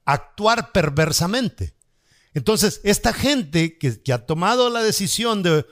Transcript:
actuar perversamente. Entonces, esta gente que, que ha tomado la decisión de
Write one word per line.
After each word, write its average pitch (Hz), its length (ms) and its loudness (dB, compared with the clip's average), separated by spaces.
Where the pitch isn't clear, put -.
actuar 214 680 0
perversamente. 160 1000 -2
Entonces, 208 500 0
esta 208 300 2
gente 165 640 0
que, 123 240 -4
que 131 120 -2
ha 117 120 -4
tomado 220 440 0
la 233 120 -2
decisión 214 640 0
de 160 280 2